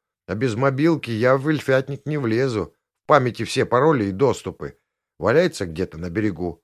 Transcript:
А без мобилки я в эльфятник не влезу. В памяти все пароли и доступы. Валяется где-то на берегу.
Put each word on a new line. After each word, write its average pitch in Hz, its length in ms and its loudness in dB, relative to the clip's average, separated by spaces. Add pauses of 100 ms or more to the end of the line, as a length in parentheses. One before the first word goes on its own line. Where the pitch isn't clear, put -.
(260)
А 90 80 -4
без 110 220 -2
мобилки 139 540 0
я 120 260 2
в 139 120 -2
эльфятник 135 560 0
не 151 140 -4
влезу. 117 560 -2 (300)
В - 20 -20
памяти 123 380 2
все 120 200 0
пароли 127 420 2
и 98 60 -2
доступы. 95 640 -2 (420)
Валяется 127 460 0
где-то 85 340 -6
на 87 120 -8
берегу. 90 540 -4